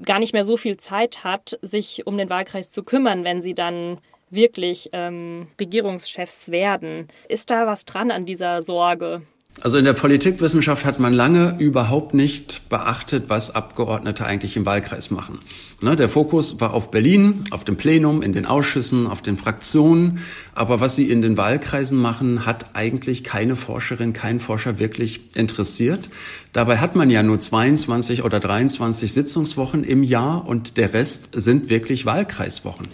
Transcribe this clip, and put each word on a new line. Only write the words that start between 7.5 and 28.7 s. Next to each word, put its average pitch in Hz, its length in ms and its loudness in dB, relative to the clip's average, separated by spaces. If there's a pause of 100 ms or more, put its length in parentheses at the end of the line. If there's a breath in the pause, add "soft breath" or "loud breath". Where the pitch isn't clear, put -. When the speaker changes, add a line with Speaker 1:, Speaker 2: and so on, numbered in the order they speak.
Speaker 1:
da 226 180 0
was 208 160 -6
dran 233 260 -4
an 185 160 -4
dieser 175 360 -4
Sorge? 170 600 -2 (380)
Speaker 2:
Also 123 180 2
in 135 60 6
der 135 100 6
Politikwissenschaft 151 880 2
hat 139 160 -2
man 123 120 4
lange 170 460 4
überhaupt 139 560 2
nicht - 540 0
beachtet, 117 580 -2
was 110 300 -2
Abgeordnete 110 680 -4
eigentlich 101 320 -4
im 104 80 0
Wahlkreis - 460 -2
machen. - 300 -8 (400 loud breath)
Ne, 139 160 4
der 135 120 4
Fokus 151 520 2
war 113 140 0
auf 110 180 -2
Berlin, 196 580 6
auf - 140 -8
dem 104 100 -2
Plenum, 156 480 4
in 98 100 -2
den - 140 -2
Ausschüssen, 131 640 0
auf 92 120 -6
den 101 160 -2
Fraktionen. 165 840 4 (340 loud breath)
Aber 117 240 0
was 127 160 2
sie 139 160 2
in 117 120 4
den 110 140 2
Wahlkreisen 135 600 0
machen, 120 480 0
hat - 300 -6
eigentlich 123 480 -4
keine 117 320 -2
Forscherin, 117 560 -4
kein 113 260 -4
Forscher 110 400 -4
wirklich 110 560 -4
interessiert. 117 760 0 (440 loud breath)
Dabei 117 240 2
hat 165 180 0
man 151 160 6
ja 107 140 6
nur 110 160 4
zweiundzwanzig 120 840 0
oder 107 160 0
dreiundzwanzig 113 760 0